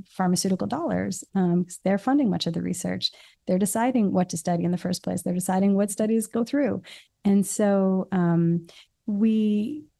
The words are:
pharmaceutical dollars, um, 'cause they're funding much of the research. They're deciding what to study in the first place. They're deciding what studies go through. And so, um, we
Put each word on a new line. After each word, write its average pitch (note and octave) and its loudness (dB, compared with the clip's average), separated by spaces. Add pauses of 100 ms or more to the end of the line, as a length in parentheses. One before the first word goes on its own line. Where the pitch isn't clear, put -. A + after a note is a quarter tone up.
pharmaceutical F#3 0
dollars, G3+ -4 (100)
um, F3+ 2
'cause - -18
they're G3 0
funding B3+ 2
much E3+ -2
of E3+ -2
the F3 -4
research. F3+ -4 (380)
They're F#3 2
deciding A3+ 0
what F3+ 2
to F3 -6
study F3 -2
in F3 0
the F3 -2
first F3+ -6
place. F#3 -4
They're F3+ -4
deciding F#3+ 2
what G3+ 0
studies A3 -2
go A#3 -2
through. A#3 -2 (420)
And G3+ 4
so, F#3+ 2
um, E3+ 2 (380)
we G#3+ 0 (160)